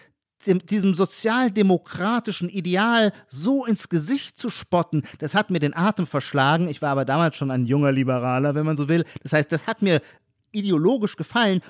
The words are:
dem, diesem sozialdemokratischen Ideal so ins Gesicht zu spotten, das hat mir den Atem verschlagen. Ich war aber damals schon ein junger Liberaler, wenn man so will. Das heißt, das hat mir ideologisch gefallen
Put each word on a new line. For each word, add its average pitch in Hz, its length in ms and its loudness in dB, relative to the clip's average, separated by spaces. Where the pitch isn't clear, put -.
dem, 185 140 2
diesem 196 340 0
sozialdemokratischen 196 1500 0
Ideal 202 640 0
so 240 400 -2
ins 226 220 -2
Gesicht 175 500 -4
zu 233 120 -6
spotten, 165 520 -2
das 151 160 -6
hat 208 160 0
mir 180 80 0
den 143 180 -2
Atem 180 300 0
verschlagen. 147 640 0
Ich 143 120 -10
war 147 100 -2
aber 139 140 0
damals 151 320 0
schon 139 140 -4
ein 127 160 0
junger 139 240 2
Liberaler, 131 640 0
wenn 151 100 -2
man 156 120 -2
so 143 120 -2
will. 165 160 2
Das 139 80 -12
heißt, 156 180 0
das 160 160 -2
hat 226 160 -6
mir 180 180 4
ideologisch 202 640 0
gefallen 190 540 0